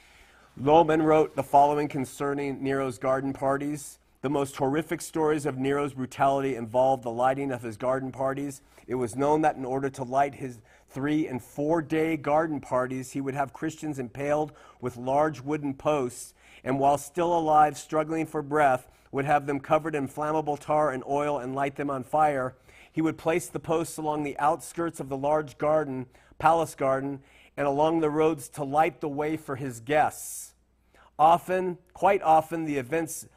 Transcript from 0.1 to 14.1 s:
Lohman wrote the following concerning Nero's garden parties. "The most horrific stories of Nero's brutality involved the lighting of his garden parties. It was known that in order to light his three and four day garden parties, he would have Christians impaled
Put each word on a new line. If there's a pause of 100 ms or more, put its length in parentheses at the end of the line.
Lohman
wrote
the
following
concerning
Nero's
garden
parties. (220)
"The
most
horrific
stories
of
Nero's
brutality
involved
the
lighting
of
his
garden
parties. (260)
It
was
known
that
in
order
to
light
his (300)
three
and
four
day
garden
parties,
he
would
have
Christians
impaled (280)